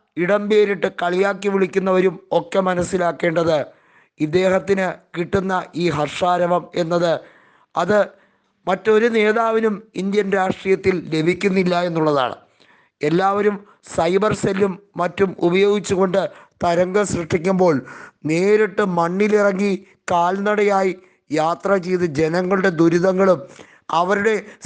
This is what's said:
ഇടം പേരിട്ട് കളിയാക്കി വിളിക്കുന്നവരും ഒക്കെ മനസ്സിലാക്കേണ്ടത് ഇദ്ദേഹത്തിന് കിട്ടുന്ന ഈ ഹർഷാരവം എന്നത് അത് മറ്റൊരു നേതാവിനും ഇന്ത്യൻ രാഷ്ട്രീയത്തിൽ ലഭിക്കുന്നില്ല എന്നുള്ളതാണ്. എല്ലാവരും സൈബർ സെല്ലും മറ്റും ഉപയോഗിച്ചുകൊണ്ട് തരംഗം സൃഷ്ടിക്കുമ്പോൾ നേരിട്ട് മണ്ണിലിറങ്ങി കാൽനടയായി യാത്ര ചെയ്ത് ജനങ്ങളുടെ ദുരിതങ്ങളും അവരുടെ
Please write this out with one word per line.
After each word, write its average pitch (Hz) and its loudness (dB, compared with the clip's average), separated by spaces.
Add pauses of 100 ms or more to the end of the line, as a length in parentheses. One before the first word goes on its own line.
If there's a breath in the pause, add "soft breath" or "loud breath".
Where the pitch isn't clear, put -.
(240)
ഇടം 208 0
പേരിട്ട് 202 2 (100)
കളിയാക്കി 190 -2
വിളിക്കുന്നവരും 185 2 (240)
ഒക്കെ 190 -2
മനസ്സിലാക്കേണ്ടത് 170 0 (720 soft breath)
ഇദ്ദേഹത്തിന് 185 0 (300)
കിട്ടുന്ന 185 -4 (300)
ഈ 175 0 (100)
ഹർഷാരവം 175 0 (200)
എന്നത് 170 0 (720 loud breath)
അത് 208 2 (720 soft breath)
മറ്റൊരു 214 2
നേതാവിനും 220 0 (280)
ഇന്ത്യൻ 202 -2 (100)
രാഷ്ട്രീയത്തിൽ 190 0 (200)
ലഭിക്കുന്നില്ല 180 0 (140)
എന്നുള്ളതാണ്. 151 0 (680 soft breath)
എല്ലാവരും 196 0 (360 soft breath)
സൈബർ 190 0
സെല്ലും 196 -2 (260)
മറ്റും 180 0 (160)
ഉപയോഗിച്ചുകൊണ്ട് 196 2 (440 loud breath)
തരംഗം 180 2
സൃഷ്ടിക്കുമ്പോൾ 175 0 (540 loud breath)
നേരിട്ട് 202 2 (140)
മണ്ണിലിറങ്ങി 202 2 (400 loud breath)
കാൽനടയായി 196 0 (460 soft breath)
യാത്ര 170 0
ചെയ്ത് 180 0 (140)
ജനങ്ങളുടെ 185 0
ദുരിതങ്ങളും 175 2 (600 loud breath)
അവരുടെ 202 0 (300 loud breath)